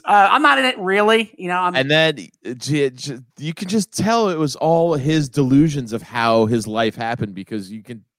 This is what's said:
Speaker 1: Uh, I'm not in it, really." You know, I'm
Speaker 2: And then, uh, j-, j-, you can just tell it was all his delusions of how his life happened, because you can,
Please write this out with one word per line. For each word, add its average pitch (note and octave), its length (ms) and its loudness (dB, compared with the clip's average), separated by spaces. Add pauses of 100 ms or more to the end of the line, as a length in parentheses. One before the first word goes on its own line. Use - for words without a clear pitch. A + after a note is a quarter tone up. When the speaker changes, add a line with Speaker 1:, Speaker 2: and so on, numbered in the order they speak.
Speaker 1:
Uh, G3+ 260 4
I'm C#4 100 4
not C#4+ 180 4
in C4 60 0
it, B3+ 140 -2
really." G#3 580 2
You F3+ 120 -8
know, F3+ 100 -2
I'm F3+ 160 -2
Speaker 2:
And C3+ 160 0
then, D#3 260 2 (280)
uh, A#2+ 80 -6
j-, C3+ 380 -2
j-, B2+ 260 -12 (200)
you D#3 160 -8
can F#3+ 140 -10
just G3+ 240 -2
tell A3 380 0
it E3+ 80 -4
was D3 180 -2
all E3 380 0
his D3 340 0
delusions C#3 640 2
of A2+ 100 -6
how A2+ 440 2
his A2 220 0
life A2 280 -2
happened, A#2 400 -6
because F#2+ 340 -10
you G#2+ 140 -16
can, A#2 220 -18 (140)